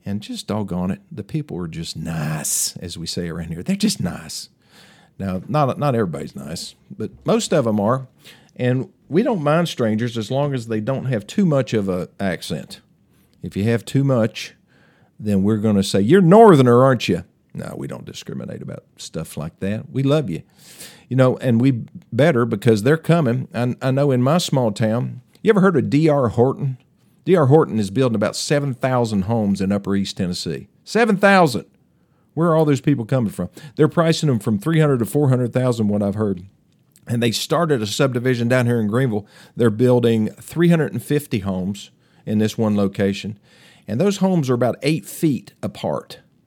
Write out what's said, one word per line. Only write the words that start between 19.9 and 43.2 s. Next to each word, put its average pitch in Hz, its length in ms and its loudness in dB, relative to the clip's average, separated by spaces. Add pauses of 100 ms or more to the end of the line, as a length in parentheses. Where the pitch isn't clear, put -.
love 139 260 0
you. 80 140 -8 (640)
You 127 80 -4
know, 127 220 4
and 117 240 2
we 127 220 2 (280)
better 123 340 4
because 110 380 2
they're 151 140 2
coming. 131 560 0
I, 123 280 -2
I 131 100 -2
know 139 200 0
in 123 100 2
my 147 180 2
small 127 320 0
town, 120 500 -2 (200)
you 190 80 2
ever 208 120 4
heard 190 160 4
of 110 120 0
D 151 200 4
R 139 200 2
Horton? 127 480 0 (460)
D 180 120 4
R 202 100 4
Horton 127 340 4
is 98 120 -2
building 120 240 0
about 104 200 0
seven 143 380 -2
thousand 120 500 0
homes 101 380 0
in 95 100 0
Upper 101 240 -2
East 98 220 -4
Tennessee. 87 500 -6 (160)
Seven 220 340 2
thousand! 180 480 4 (680)
Where 170 160 0
are 156 60 4
all 160 100 4
those 139 160 2
people 127 240 0
coming 120 260 0
from? 90 180 -6 (260)
They're 151 120 4
pricing 160 400 0
them 120 120 2
from 107 200 -2
three 160 200 0
hundred 143 200 2
to 110 60 0
four 143 240 0
hundred 123 240 0
thousand, 117 360 0
what 104 120 0
I've 101 140 -2
heard. 98 300 -4 (600)
And 120 140 -2
they 117 100 2
started 147 520 0
a 107 40 -6
subdivision 123 600 0
down 127 180 2
here 120 140 2
in 107 80 0
Greenville. 110 400 0 (280)
They're 117 140 4
building 117 600 2
three - 400 0
hundred 160 220 2
and 120 120 -8
fifty 143 360 -4
homes 95 520 -6 (340)
in 107 140 -2
this 110 180 0
one 107 180 0
location. 98 640 -2 (480)